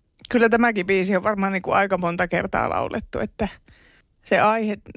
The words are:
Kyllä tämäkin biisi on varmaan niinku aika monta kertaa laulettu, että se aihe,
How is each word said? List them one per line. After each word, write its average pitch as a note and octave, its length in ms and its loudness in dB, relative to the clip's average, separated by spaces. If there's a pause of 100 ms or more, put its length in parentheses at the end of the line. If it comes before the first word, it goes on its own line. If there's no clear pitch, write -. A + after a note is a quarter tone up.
(300)
Kyllä A3+ 200 4
tämäkin A3+ 360 2
biisi F#3+ 300 2
on F3+ 80 0
varmaan G3 300 0
niinku F#3 180 -4
aika G3 260 2
monta F3 300 -2
kertaa - 420 -2
laulettu, - 500 -4
että G#3+ 280 -6 (760)
se - 160 0
aihe, G#3+ 380 0 (200)